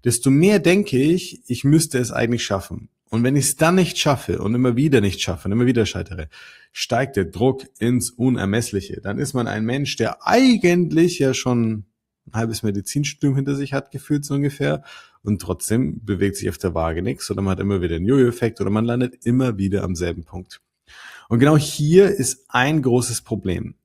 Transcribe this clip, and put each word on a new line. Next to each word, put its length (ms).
desto 280
mehr 280
denke 380
ich, 500
ich 160
müsste 360
es 120
eigentlich 320
schaffen. 460
Und 140
wenn 120
ich's 200
dann 200
nicht 220
schaffe 440
und 140
immer 200
wieder 240
nicht 220
schaffe 260
und 60
immer 120
wieder 200
scheitere, 420
steigt 440
der 100
Druck 380
ins 300
Unermessliche. 920
Dann 200
ist 140
man 140
ein 160
Mensch, 320
der 320
eigentlich 920
ja 140
schon 520
ein 60
halbes 300
Medizinstudium 720
hinter 200
sich 160
hat, 200
gefühlt 340
so 80
ungefähr, 500
und 200
trotzdem 640
bewegt 320
sich 140
auf 80
der 160
Waage 280
nichts 300
oder 100
man 100
hat 80
immer 220
wieder 140
einen 100
Jojo-Effekt 560
oder 80
man 160
landet 400
immer 320
wieder 260
am 120
selben 280
Punkt. 380
Und 100
genau 180
hier 520
ist 400
ein 320
großes 400
Problem. 640